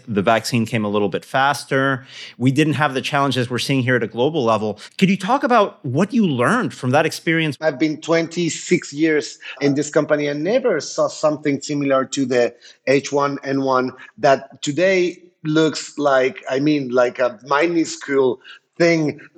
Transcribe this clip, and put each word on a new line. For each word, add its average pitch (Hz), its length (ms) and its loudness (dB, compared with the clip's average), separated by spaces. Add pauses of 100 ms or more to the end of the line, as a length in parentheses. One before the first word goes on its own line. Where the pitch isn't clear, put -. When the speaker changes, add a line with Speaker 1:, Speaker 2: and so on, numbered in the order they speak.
Speaker 1:
The 101 140 0
vaccine 113 420 2
came 110 200 -4
a 104 40 -2
little 101 220 0
bit - 140 -6
faster. 135 840 -2 (320)
We 123 120 2
didn't 147 240 2
have 139 200 0
the 131 80 -4
challenges 131 480 0
we're 123 80 -2
seeing 135 240 0
here 127 120 0
at 117 80 0
a 107 60 -4
global 139 340 -2
level. 107 380 0 (160)
Could 190 140 2
you 196 80 0
talk 254 260 -2
about 226 400 2
what 151 280 -2
you 220 140 2
learned 147 460 2
from 127 180 -6
that 151 140 4
experience? 160 560 -2
Speaker 2:
I've 156 180 0
been 156 220 -2
twenty-six 165 920 -2
years 151 460 0 (220)
in 143 140 2
this 147 160 -4
company 147 380 0
and 147 140 -6
never 214 380 0
saw 151 280 -4
something 147 520 -2
similar 139 460 -2
to 139 180 -4
the 120 300 0 (320)
H 139 260 0
one 139 320 0
N 139 180 -2
one 127 300 0 (240)
that 135 460 0
today 180 600 2 (220)
looks 156 520 0
like, 135 540 2
I 131 80 0
mean, 143 320 0
like 123 280 2
a 120 260 0
minuscule 143 960 0 (360)
thing 160 440 0 (180)